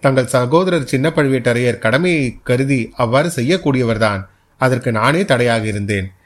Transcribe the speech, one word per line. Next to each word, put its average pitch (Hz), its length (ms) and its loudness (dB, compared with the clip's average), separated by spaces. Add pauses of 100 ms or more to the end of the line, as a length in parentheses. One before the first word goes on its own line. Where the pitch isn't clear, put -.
தங்கள் 131 260 2
சகோதரர் 151 580 0
சின்ன 135 240 -2
பழுவேட்டரையர் 123 720 0
கடமையை 139 640 0
கருதி 123 520 0
அவ்வாறு 131 420 0
செய்யக்கூடியவர்தான். 117 920 0 (320)
அதற்கு 127 340 0
நானே 135 320 2
தடையாக 117 420 0
இருந்தேன். 101 440 -4 (160)